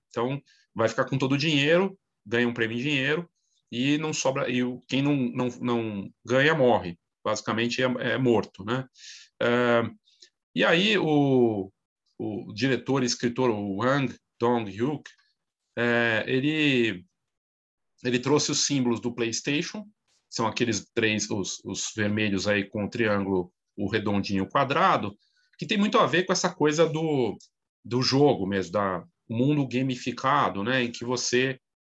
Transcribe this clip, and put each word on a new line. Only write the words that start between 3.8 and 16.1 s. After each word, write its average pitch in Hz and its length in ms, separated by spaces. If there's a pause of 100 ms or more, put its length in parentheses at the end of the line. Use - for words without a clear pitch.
não 156 140
sobra, 139 380
e 123 120
o, 123 260
quem 135 140
não, 147 120
não, 123 340 (120)
não 113 500 (140)
ganha, 135 300
morre. 104 440 (260)
Basicamente, 117 580
é, 131 40 (260)
é 117 60
morto, 110 460
né? 127 220 (540)
É, 120 420 (720)
e 175 100
aí, 196 340
o, 131 720 (480)
o 104 340
diretor 127 500
e 123 40
escritor, 120 440
o 101 260
Hwang 127 380 (240)
Dong-hyuk, 120 720 (640)
é, 117 500